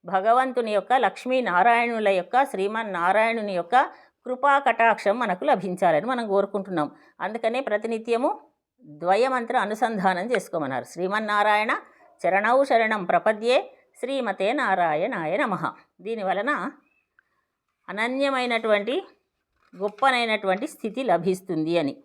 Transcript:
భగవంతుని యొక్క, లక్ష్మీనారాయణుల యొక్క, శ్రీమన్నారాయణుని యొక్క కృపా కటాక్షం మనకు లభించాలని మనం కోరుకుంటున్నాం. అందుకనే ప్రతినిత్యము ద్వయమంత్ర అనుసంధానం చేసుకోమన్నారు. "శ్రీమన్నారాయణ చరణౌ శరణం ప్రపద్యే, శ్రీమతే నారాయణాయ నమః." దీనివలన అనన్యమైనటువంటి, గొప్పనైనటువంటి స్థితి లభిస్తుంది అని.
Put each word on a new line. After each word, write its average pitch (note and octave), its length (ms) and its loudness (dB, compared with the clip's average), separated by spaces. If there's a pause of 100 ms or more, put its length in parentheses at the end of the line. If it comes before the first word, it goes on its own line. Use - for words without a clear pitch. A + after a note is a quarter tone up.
భగవంతుని A3+ 680 2
యొక్క, G3+ 180 0
లక్ష్మీనారాయణుల A#3 1160 2
యొక్క, G3 360 2
శ్రీమన్నారాయణుని G#3 1080 0
యొక్క F3 280 2 (420)
కృపా C#4 340 2
కటాక్షం A3+ 600 2
మనకు G#3 260 -4
లభించాలని F3+ 640 2
మనం A#3+ 220 -4
కోరుకుంటున్నాం. G3 640 -2 (300)
అందుకనే A3+ 400 -4
ప్రతినిత్యము A3+ 800 -2 (440)
ద్వయమంత్ర A3+ 720 0
అనుసంధానం G#3 760 0
చేసుకోమన్నారు. C#3+ 540 -4
"శ్రీమన్నారాయణ G#3 920 0 (520)
చరణౌ A3 360 2
శరణం A3 400 2
ప్రపద్యే, A3 680 0 (280)
శ్రీమతే A#3 520 -2
నారాయణాయ F#3+ 840 0
నమః." F3+ 340 -2 (300)
దీనివలన G3+ 680 -4 (1160)
అనన్యమైనటువంటి, A#3+ 1160 -2 (680)
గొప్పనైనటువంటి G#3+ 920 0
స్థితి A3+ 360 -8
లభిస్తుంది E3+ 760 0
అని. C#3 260 -2